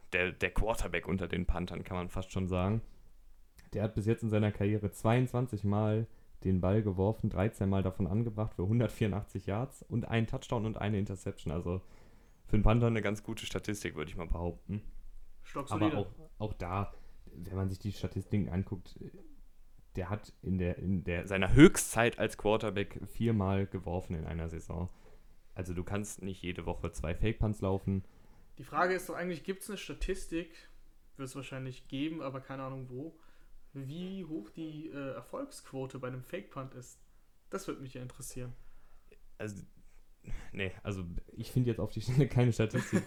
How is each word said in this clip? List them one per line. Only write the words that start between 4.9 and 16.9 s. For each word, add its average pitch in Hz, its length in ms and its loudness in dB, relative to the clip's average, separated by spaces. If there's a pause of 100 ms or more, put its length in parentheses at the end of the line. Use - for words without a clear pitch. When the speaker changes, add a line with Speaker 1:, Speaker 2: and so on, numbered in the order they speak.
Speaker 1:
zweiundzwanzig 123 720 2
Mal 107 420 2 (380)
den 92 160 4
Ball 98 220 6
geworfen, 101 480 2
dreizehn 95 380 2
Mal 98 140 4
davon 92 240 0
angebracht 107 480 0
für 87 140 0
hundertvierundachtzig 107 760 0
Yards 107 360 -4
und 117 220 -2
einen 113 240 2
Touchdown 120 380 -2
und 107 100 -4
eine 104 220 0
Interception. 98 540 -4
Also 87 280 -2 (640)
für - 100 4
einen 104 80 8
Panther 113 240 10
eine 113 160 4
ganz 104 220 -2
gute 117 200 -6
Statistik, - 520 -4
würde 78 140 -4
ich - 60 -10
mal 85 120 -4
behaupten. 87 540 -2 (600)
Speaker 2:
Stocksolide. 107 540 0
Speaker 1:
Aber 101 100 0
auch, - 40 -10 (280)
auch 104 140 -4
da, 92 400 -2 (400)